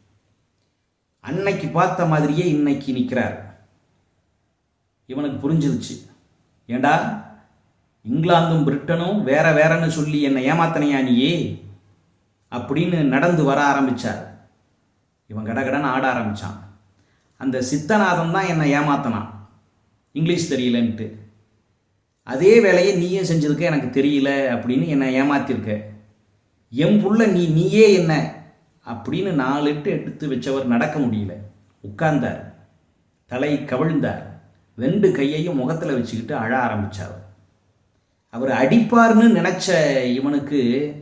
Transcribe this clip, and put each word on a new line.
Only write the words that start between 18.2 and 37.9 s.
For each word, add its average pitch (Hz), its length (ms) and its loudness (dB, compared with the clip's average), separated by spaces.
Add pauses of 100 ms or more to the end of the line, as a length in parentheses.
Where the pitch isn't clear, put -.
தான் 190 140 0
என்னை 156 260 0
ஏமாத்தனான், 139 540 0 (840)
இங்கிலீஷ் 160 420 0
தெரியலன்ட்டு. 117 640 -2 (1040)
அதே 190 380 6
வேலையை 190 360 4
நீயே 180 260 0
செஞ்சதுக்கு 151 380 0
எனக்கு 139 420 0
தெரியல 143 240 2
அப்படின்னு 135 600 0
என்னை 135 360 0
ஏமாத்திருக்க. 110 580 -2 (880)
என் 165 340 2
புள்ள 214 260 4
நீ, 175 160 2
நீயே 202 480 6
என்ன?" 160 440 0 (480)
அப்படின்னு 156 460 -6
நாலு 143 380 0
எட்டு 151 200 -4
எடுத்து 151 380 -6
வச்சவர் 131 360 -4
நடக்க 123 340 0
முடியல. 107 340 -2 (500)
உட்கார்ந்தார். 117 680 -4 (760)
தலை 143 320 -4
கவிழ்ந்தார். 131 680 -4 (500)
ரெண்டு 190 340 2
கையையும் 151 440 -2
முகத்துல 156 360 -2
வச்சுக்கிட்டு 117 440 -4
அழ 120 280 -2
ஆரம்பிச்சார். 98 520 -6 (1120)